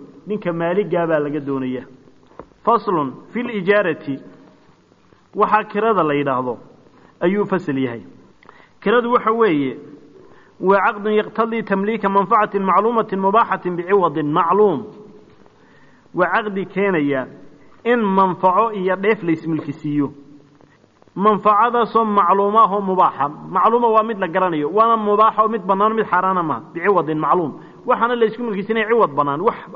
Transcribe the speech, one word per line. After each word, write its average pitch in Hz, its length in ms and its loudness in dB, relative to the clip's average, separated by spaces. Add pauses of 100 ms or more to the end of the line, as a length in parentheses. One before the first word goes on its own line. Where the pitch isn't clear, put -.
(280)
ninka 196 260 -4
maaligaa 170 540 0
baa 160 120 2
laga 147 200 -2
doonaya. 131 440 -6 (800)
Faslun 180 480 0 (180)
fil 240 180 -6
ijaarati. 185 680 0 (1160)
Waxaa 208 280 2
kirada 208 400 0
la 151 100 0
yidhaahdo 127 440 -2 (640)
ayuu 202 240 0
fasal 185 320 -4
yahay. 120 240 -4 (800)
Kiradu 233 320 2
waxa 226 180 2
weeye, 160 460 2 (840)
waa 190 260 4
caqdun 214 280 -2
yaqtadii 220 500 -2
tamliika 202 460 -2
manfacatin 202 540 2
macluumatin 202 560 0
mubaaxatin 190 560 0
biciwadin 170 560 0
macluum. 175 520 2 (1300)
Waa 170 180 2
caqdi 202 320 -4
keenaya 156 640 -2 (560)
in 240 180 2
manfaco 190 720 2
iyo 185 220 -2
dheef 196 280 -2
la 170 80 -2
ismilki 156 420 -4
siiyo. 147 380 -4 (1040)
Manfacadaasoo 220 880 2
macluuma 202 580 2
ahoo 202 180 0
mubaaxa. 180 480 0 (220)
Macluuma 220 360 2
waa 220 160 2
mid 220 160 -6
la 190 80 -4
garanayo, 165 460 -2
waana 226 240 2
mubaaxa 214 460 2
oo 220 40 2
mid 220 180 -4
bannaan, 196 280 2
mid 220 120 -2
xaaraana 185 380 0
maaha. 131 180 -4 (120)
Biciwadin 165 460 0
macluum. 156 320 0 (340)
Waxaana 233 300 0
la 233 100 2
isku 220 180 -4
milkiisanaya 220 440 -2
ciwad 214 240 2
bannaan, 143 300 -2
wax, 208 140 0 (200)